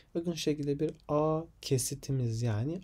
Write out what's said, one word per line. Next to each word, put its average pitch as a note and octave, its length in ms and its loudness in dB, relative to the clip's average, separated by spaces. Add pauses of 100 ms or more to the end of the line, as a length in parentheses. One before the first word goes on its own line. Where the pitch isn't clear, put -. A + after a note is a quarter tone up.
(140)
Bakın F3 180 -2
şu D3+ 60 -4
şekilde C#3+ 420 0
bir D#3 100 0 (180)
A D#3 360 2 (160)
kesitimiz B2+ 800 0
yani B2 420 0